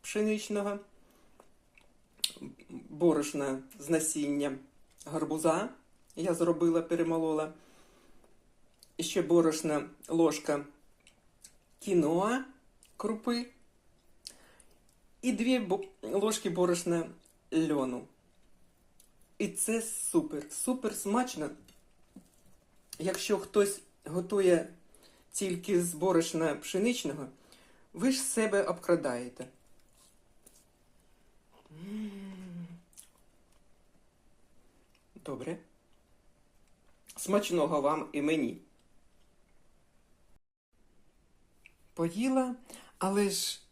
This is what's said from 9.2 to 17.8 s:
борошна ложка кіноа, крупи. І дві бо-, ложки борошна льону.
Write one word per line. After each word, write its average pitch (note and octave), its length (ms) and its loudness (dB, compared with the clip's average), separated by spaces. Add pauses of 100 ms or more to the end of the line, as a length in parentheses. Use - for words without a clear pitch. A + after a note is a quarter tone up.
борошна D#3 680 4 (200)
ложка D#3 560 2 (1120)
кіноа, F#3 680 2 (520)
крупи. A#3+ 500 -2 (1800)
І B3 100 0
дві A#3 260 2
бо-, G3 260 0 (180)
ложки G3+ 480 0
борошна E3+ 600 2 (420)
льону. C#3+ 540 0 (1300)